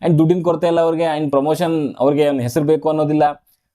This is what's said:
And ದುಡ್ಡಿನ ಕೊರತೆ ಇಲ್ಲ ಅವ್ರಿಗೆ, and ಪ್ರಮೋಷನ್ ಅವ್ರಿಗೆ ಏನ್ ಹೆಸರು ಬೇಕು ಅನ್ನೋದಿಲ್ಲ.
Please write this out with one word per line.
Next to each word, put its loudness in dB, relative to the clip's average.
And 2
ದುಡ್ಡಿನ 2
ಕೊರತೆ 0
ಇಲ್ಲ 0
ಅವ್ರಿಗೆ, 0
and -2
ಪ್ರಮೋಷನ್ -2
ಅವ್ರಿಗೆ 2
ಏನ್ 0
ಹೆಸರು -2
ಬೇಕು 0
ಅನ್ನೋದಿಲ್ಲ. 0